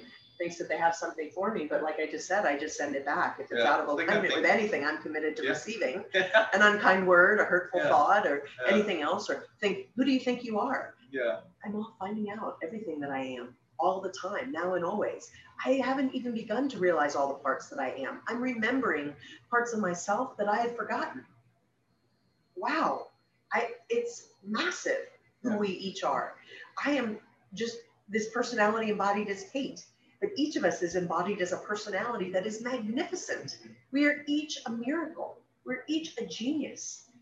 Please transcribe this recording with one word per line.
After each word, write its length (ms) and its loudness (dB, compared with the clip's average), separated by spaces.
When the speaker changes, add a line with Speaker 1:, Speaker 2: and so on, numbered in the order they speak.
Speaker 1:
thinks 200 -4
that 100 -6
they 80 -2
have 200 4
something 340 -6
for 240 -2
me, 120 -2
but 160 0
like 180 -2
I 100 0
just 160 -8
said, 180 0
I 140 2
just 180 -6
send 200 -2
it 100 -4
back. 320 0
If 140 -10
it's 80 2
Speaker 2:
Yeah. 120 6
Speaker 1:
out 80 4
of 80 -2
Speaker 2:
It's 100 2
like 100 0
Speaker 1:
alignment 220 4
Speaker 2:
nothing. 120 2
Speaker 1:
with 80 6
anything, 340 2
I'm 160 0
committed 360 -4
to 80 -2
Speaker 2:
Yeah. 60 2
Speaker 1:
receiving 580 -2
Speaker 2:
<laughs> 60 -4
Speaker 1:
an 480 4
unkind 440 6
word, 320 8
a 60 4
hurtful 360 2
Speaker 2:
Yeah. 80 4
Speaker 1:
thought, 380 6
or 180 0
Speaker 2:
Yeah. 80 6
Speaker 1:
anything 280 4
else, 280 0
or 160 -4
think, 360 -2
"Who 80 2
do 60 4
you 100 4
think 220 -2
you 160 -2
are?" 360 -2
Speaker 2:
Yeah. 320 -2
Speaker 1:
I'm 120 -6
all 240 -8
finding 300 -4
out 320 -8
everything 380 -6
that 100 -4
I 100 -4
am 360 -8
all 220 2
the 100 -6
time, 400 -6
now 240 -2
and 100 0
always. 460 -4
I 100 4
haven't 400 2
even 200 -4
begun 360 0
to 80 -6
realize 360 4
all 140 2
the 100 -6
parts 300 -2
that 100 -10
I 120 -2
am. 360 -6
I'm 160 -4
remembering 720 0
parts 220 2
of 80 0
myself 560 0
that 120 0
I 80 2
had 200 0
forgotten. 480 -6
Wow. 520 0
I, 180 0
it's 400 -2
massive 680 -2
who 80 -2
Speaker 2:
Yeah. 80 0
Speaker 1:
we 100 0
each 340 -6
are. 340 -2
I 80 2
am 280 0
just 260 -4
this 220 -2
personality 600 2
embodied 380 0
as 220 -6
hate, 340 -8
but 160 0
each 200 0
of 80 2
us 180 0
is 140 0
embodied 460 0
as 100 -2
a 60 -2
personality 720 -4
that 160 0
is 160 -6
magnificent. 1000 -4
Speaker 2:
Mm-hmm. 120 -20
Speaker 1:
We 140 4
are 200 2
each 400 -2
a 40 -4
miracle. 680 -6
We're 240 -6
each 300 -4
a 80 -4
genius. 840 -6